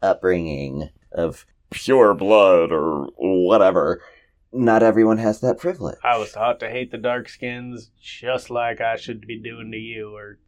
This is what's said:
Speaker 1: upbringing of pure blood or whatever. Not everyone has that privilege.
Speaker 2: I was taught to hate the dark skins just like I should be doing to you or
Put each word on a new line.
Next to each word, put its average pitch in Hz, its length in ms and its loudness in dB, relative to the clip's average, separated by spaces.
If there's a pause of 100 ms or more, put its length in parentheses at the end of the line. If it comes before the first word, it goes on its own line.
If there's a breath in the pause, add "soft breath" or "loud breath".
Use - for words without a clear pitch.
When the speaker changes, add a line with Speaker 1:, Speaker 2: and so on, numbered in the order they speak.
Speaker 1:
upbringing 76 880 -2 (220)
of - 340 -6 (260)
pure 123 420 4
blood 95 580 6
or 76 360 -2 (100)
whatever. 90 840 2 (520 soft breath)
Not 113 320 2
everyone 110 340 4
has 110 240 -2
that 127 160 -2
privilege. 165 460 -8
Speaker 2:
I 120 160 0
was 104 120 -8
taught 117 280 -4
to 113 100 -10
hate 123 220 -10
the 110 80 -12
dark 120 300 -6
skins 123 600 -14 (100)
just 127 520 -8
like 120 300 -4
I 113 160 -4
should 110 280 -14
be 113 140 -14
doing 113 320 -16
to 110 60 -12
you 110 380 -14
or 104 220 -20 (100)